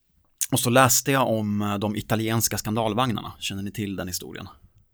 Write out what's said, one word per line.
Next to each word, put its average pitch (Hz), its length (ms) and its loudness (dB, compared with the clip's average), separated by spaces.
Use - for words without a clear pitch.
Och 127 80 2
så 123 100 0
läste 131 420 6
jag 131 160 2
om, 107 340 0
eh, 101 160 0
de 107 180 -2
italienska 110 640 0
skandalvagnarna. 110 800 -2
Känner 98 240 -6
ni 101 100 -8
till 98 240 -6
den 90 120 -6
historien? 87 400 -10